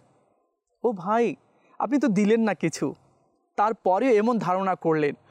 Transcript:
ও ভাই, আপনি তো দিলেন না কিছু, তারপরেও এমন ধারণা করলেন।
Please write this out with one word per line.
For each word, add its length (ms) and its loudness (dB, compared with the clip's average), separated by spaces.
ও 80 0
ভাই, 440 -2
আপনি 200 0
তো 100 0
দিলেন 320 2
না 140 0
কিছু, 400 -4
তারপরেও 540 0
এমন 280 2
ধারণা 360 -2
করলেন। 400 0